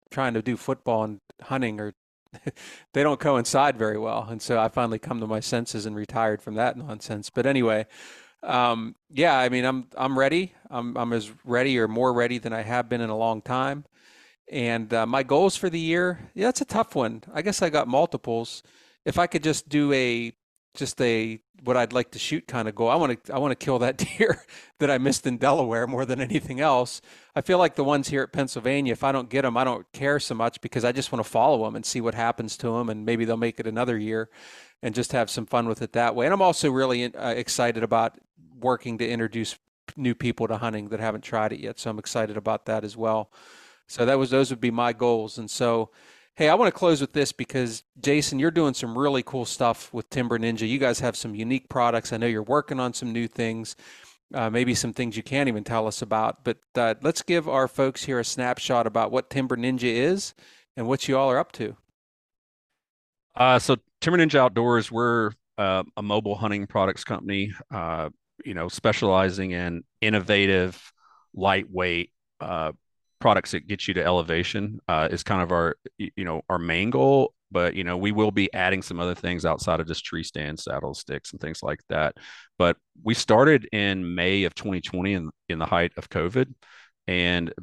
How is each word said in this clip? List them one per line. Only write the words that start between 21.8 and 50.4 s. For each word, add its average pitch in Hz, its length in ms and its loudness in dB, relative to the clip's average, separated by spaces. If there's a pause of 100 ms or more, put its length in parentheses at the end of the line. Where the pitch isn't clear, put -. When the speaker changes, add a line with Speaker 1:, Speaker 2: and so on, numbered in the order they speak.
Speaker 1:
like 123 200 -2
to 110 80 -14
shoot - 280 -4
kind 113 220 -4
of 104 60 -8
goal, 117 140 2
I 131 60 4
wanna, 139 220 2 (160)
I 135 60 -2
wanna 135 160 0
kill 131 240 -2
that 127 180 0
<laughs> - 200 -6
deer - 280 2 (340)
that 147 100 2
I 135 100 2
missed 131 280 0
in 123 100 -2
Delaware 123 500 2
more 131 180 -2
than 127 160 -2
anything 131 400 -4
else. 127 400 2 (340)
I 143 60 0
feel 180 160 2
like 170 180 4
the 147 80 0
ones 139 240 2
here 135 160 -2
at - 80 -8
Pennsylvania, 131 600 -2
if 110 100 -4
I 139 80 2
don't 127 180 -4
get 135 140 0
'em, 120 140 0
I 127 80 2
don't 110 260 -2
care 139 280 0
so - 160 -4
much 113 260 -2
because - 240 -2
I 123 80 2
just 131 180 -4
wanna 117 140 -2
follow 120 400 4
'em 110 100 -6
and 110 100 -10
see - 140 -4
what 113 160 -2
happens 117 420 -2
to 117 200 -2
'em, 120 120 -2
and 107 160 -8
maybe 117 200 0
they'll 113 120 0
make 117 220 -2
it 113 80 -8
another 117 300 -2
year 110 320 -4 (520)
and 113 140 -6
just 123 160 -2
have 120 180 0
some 117 160 -6
fun 117 220 0
with 110 140 -4
it 113 120 -8
that 117 220 2
way. 120 100 0
And 170 80 2
I'm 196 80 2
also 165 300 4
really, 127 440 0
uh, 120 160 -6
excited 117 520 0
about 113 340 0 (440)
working 120 380 0
to 117 100 -2
introduce 113 480 -4 (400)
new 127 180 0
people 117 320 -2
to 110 100 -2
hunting 107 320 -6
that 107 100 -6
haven't 110 240 -4
tried 107 300 -2
it - 60 -10
yet. - 200 -10
So - 100 -8
I'm 107 100 -8
excited 107 380 -4
about 107 300 -4
that 110 160 -2
as 107 120 -12
well. 110 360 -2 (560)
So - 180 0
that 131 140 4
was, 131 100 2
those 135 200 4
would 120 120 -6
be 120 100 2
my 120 220 2
goals. 117 440 0
And 110 120 -10
so, 117 420 0 (440)
hey, 156 140 4
I 165 60 8
wanna 208 160 4
close 165 300 2
with 139 120 -4
this 143 180 0
because, 123 520 -6 (160)
Jason, 143 400 2
you're 165 120 4
doing 160 220 2
some 117 240 -6
really 135 260 2
cool 123 220 -6
stuff - 480 0
with 117 160 -8
Timber 120 280 0
Ninja. 113 300 0